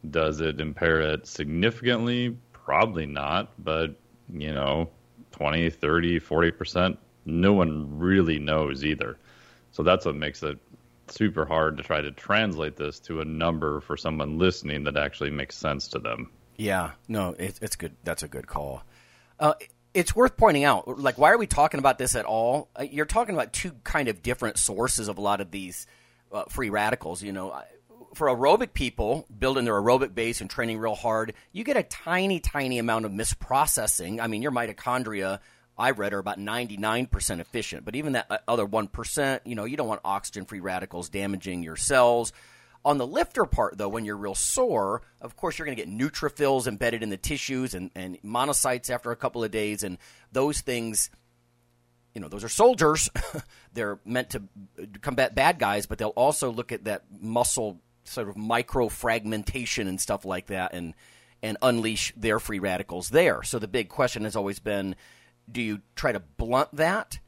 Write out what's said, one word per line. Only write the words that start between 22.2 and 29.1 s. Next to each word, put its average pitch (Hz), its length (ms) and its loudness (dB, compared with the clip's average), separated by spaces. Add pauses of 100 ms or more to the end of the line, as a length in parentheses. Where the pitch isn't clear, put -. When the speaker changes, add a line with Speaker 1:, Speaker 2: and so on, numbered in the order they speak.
Speaker 2:
all? 117 500 0
Uh, 139 140 -6
you're 147 160 0
talking 214 300 0
about 131 180 0
two 175 200 -6 (100)
kind 143 240 0
of 104 160 -4
different 120 340 -2
sources 110 520 0
of 95 100 -6
a - 20 -6
lot 101 200 2
of 87 100 -6
these, 95 340 -10 (460)
uh, 101 180 -6
free 117 220 -4
radicals, 104 500 -2
you 101 120 -8
know. 95 180 -8
I, 64 140 -12 (480)
for 156 140 0
aerobic 143 460 4
people, 120 520 0 (140)